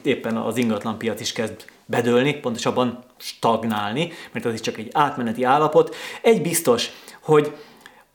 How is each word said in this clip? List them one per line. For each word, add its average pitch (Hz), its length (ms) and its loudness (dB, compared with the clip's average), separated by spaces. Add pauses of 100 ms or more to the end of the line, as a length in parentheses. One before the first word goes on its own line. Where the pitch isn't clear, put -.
éppen 117 360 0
az 113 200 -4
ingatlanpiac 110 600 -2
is 117 120 -6
kezd - 340 -6 (200)
bedőlni, 123 480 2
pontosabban 123 720 -2 (140)
stagnálni, 113 920 -2 (200)
mert 117 140 -6
az 120 80 -2
is 113 80 -8
csak 113 160 -6
egy 110 140 -12
átmeneti 127 520 0
állapot. 151 520 4 (260)
Egy 220 200 4
biztos, 143 480 0 (320)
hogy 151 340 4 (600)